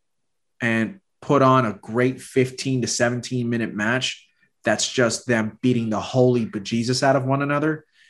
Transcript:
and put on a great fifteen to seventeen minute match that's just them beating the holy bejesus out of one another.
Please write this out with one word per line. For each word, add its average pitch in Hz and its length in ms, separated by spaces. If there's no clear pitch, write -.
and 113 400
put 143 200
on 131 240
a 104 80
great 123 480
fifteen 131 600
to - 60
seventeen 120 640
minute 117 240
match 113 540
that's 107 260
just 117 380
them 110 340
beating 120 280
the 104 100
holy 123 460
bejesus 117 580
out 135 120
of 131 100
one 135 160
another. 147 440